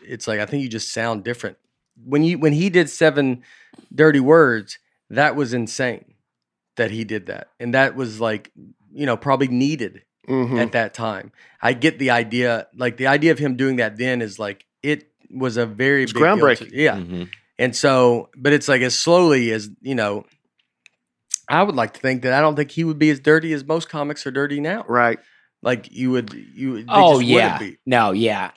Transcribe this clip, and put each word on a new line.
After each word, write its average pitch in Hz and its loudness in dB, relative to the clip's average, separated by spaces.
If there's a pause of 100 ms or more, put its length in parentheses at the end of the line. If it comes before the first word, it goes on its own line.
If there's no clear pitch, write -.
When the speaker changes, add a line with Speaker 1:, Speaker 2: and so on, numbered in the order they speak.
Speaker 1:
it's - -12
like, 107 -4
I 104 -4
think 143 -6
you 127 -8
just 107 -10
sound 113 -6
different. 113 -10 (460)
When 143 0
you, 170 0
when 147 2
he 175 0
did 170 2
seven 139 0 (500)
dirty 147 4
words, 127 4 (320)
that 131 0
was 135 -4
insane 120 -6 (600)
that 113 0
he 113 -6
did 104 -8
that. 98 -14 (100)
And 120 -8
that 135 2
was, 117 -8
like, 110 -4 (400)
you 143 -8
know, 120 -2
probably 139 0
needed 123 -2 (240)
Speaker 2:
Mm-hmm. 127 -2
Speaker 1:
at 120 -2
that 113 -2
time. 107 -8 (300)
I 120 2
get 143 0
the 131 0
idea, 120 0
like, 123 -6
the 131 -2
idea 151 4
of 127 0
him 139 -2
doing 131 -2
that 110 -4
then 123 -2
is, 104 -10
like, 101 -10 (160)
it 147 -4 (180)
was 127 -4
a 117 0
very 131 0
Speaker 2:
It's 113 -4
Speaker 1:
big 123 2
deal 185 6
to 170 2
Speaker 2:
groundbreaking. 120 2
Speaker 1:
yeah. 131 2
Speaker 3:
Mm-hmm. 90 -8 (360)
Speaker 1:
And 123 -2
so, 127 2
but 139 2
it's 147 0
like, 131 2
as 127 -2
slowly 156 2
as, 107 -6 (120)
you 131 -6
know, 104 -4 (1200)
I 160 2
would 202 -4
like 113 -2
to - -20
think 131 -4
that 127 0
I 139 2
don't 151 2
think 147 -4
he 165 -4
would 156 -4
be 156 4
as 139 0
dirty 156 2
as 139 -6
most 160 -4
comics 147 -8
are 139 -8
dirty 143 -4
now. 175 -6
Speaker 2:
Right. 120 2 (440)
Speaker 1:
Like, 123 -4
you 127 -4
would, 120 -4
you 123 -10
would, 113 -10
they - -6
Speaker 4:
Oh, 175 8
Speaker 1:
just 123 0
Speaker 4:
yeah. 113 4
Speaker 1:
wouldn't 71 -4 (140)
be. - -20
Speaker 4:
No, 117 2
yeah. 101 -2